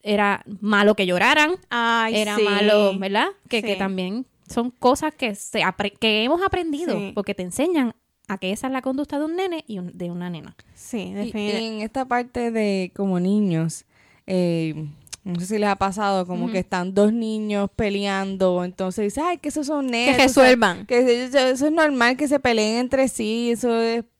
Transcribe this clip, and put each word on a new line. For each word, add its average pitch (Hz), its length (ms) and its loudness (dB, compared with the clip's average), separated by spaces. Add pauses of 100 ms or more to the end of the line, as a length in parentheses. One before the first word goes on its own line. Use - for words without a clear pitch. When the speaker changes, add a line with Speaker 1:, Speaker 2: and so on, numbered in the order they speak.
Speaker 1:
Era 208 400 0 (160)
malo 208 340 4
que 208 100 0
lloraran, 277 520 2 (120)
Speaker 2:
Ay, 233 460 0
Speaker 1:
era 214 220 0
Speaker 2:
sí. 214 80 2
Speaker 1:
malo, 202 520 4
¿verdad? 196 300 0 (220)
Que, 226 140 -2
que 208 100 -4
Speaker 2:
Sí. 185 80 -2
Speaker 1:
también 190 460 -4 (220)
son 240 220 -4
cosas 277 460 0
que 214 180 -4
se - 300 -6
apre-, 202 340 -4
que 220 240 0
hemos 320 200 0
aprendido, 339 540 -2
Speaker 2:
Sí. 202 160 -6
Speaker 1:
porque 202 220 -6
te 185 80 -8
enseñan 262 520 0 (340)
a 190 100 -6
que 185 140 -6
esa 254 160 -6
es 262 40 -4
la 262 100 -4
conducta 285 360 -4
de 302 80 -2
un 330 100 -4
nene 359 300 -4
y 208 120 -8
un, 180 200 -10
de 175 120 -6
una 175 200 -6
nena. 156 260 -12 (180)
Speaker 2:
Sí, 185 340 -8
Speaker 3:
Y, 185 40 -10
Speaker 2:
definitivamente. 208 480 -4
Speaker 3:
y 226 60 -6
en 220 160 -8
esta 254 240 -6
parte 247 440 -2
de 202 460 -2
como 196 240 0
niños, 180 640 0 (420)
eh, 165 600 -2 (380)
no 175 160 -6
sé 180 60 -6
si 208 120 -4
les 208 100 2
ha 196 80 2
pasado, 196 500 0
como 214 180 -4
Speaker 2:
Ujú. 233 80 -4
Speaker 3:
que 185 80 0
están 185 340 -4
dos 208 180 6
niños 214 640 -2
peleando, 196 880 0
entonces 185 480 -4
dice, 269 80 -6
"Ay, 339 180 -2
que 294 120 -8
esos 302 160 -4
son 285 200 -2
Speaker 2:
Que 254 60 -4
Speaker 3:
nenes", 247 220 2
o - 20 4
sea, 262 100 6 (180)
Speaker 2:
resuelvan. 226 420 4
Speaker 3:
que 247 380 4
eso, 254 140 0
eso 262 280 2
es 311 60 2
normal 269 440 2
que 294 120 -2
se 277 120 2
peleen 220 360 2
entre 254 320 2
sí, 233 420 -2
eso 233 320 0
es 233 220 -2 (160)